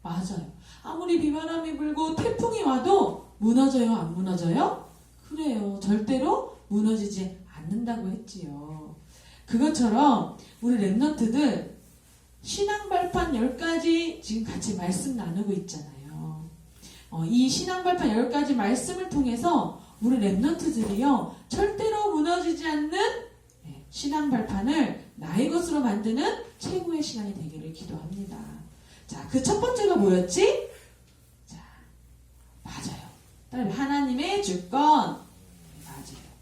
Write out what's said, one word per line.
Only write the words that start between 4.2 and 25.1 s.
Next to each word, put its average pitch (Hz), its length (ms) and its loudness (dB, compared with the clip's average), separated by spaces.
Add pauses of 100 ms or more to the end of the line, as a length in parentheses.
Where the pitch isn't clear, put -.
그래요. 220 520 -2
절대로 254 760 0 (100)
무너지지 202 720 0 (180)
않는다고 196 540 -4
했지요. 156 840 -12 (500)
그것처럼 240 920 2 (240)
우리 240 160 2
랩런트들 233 960 2 (680)
신앙 403 480 -2
발판 359 460 0
열 240 220 0
가지 330 680 0
지금 220 280 -4
같이 185 240 -4
말씀 185 400 -2
나누고 196 380 0
있잖아요. 156 960 -6 (640)
어, 160 140 -2
이 247 220 6
신앙 359 360 -2
발판 359 260 2
열 233 200 2
가지 285 260 2
말씀을 302 540 0
통해서 247 720 0 (200)
우리 247 160 4
랩런트들이요, 226 1120 2 (160)
절대로 415 680 0
무너지지 330 520 0
않는, 311 320 -2 (680)
예, - 240 -18
신앙 294 400 -2
발판을 220 840 0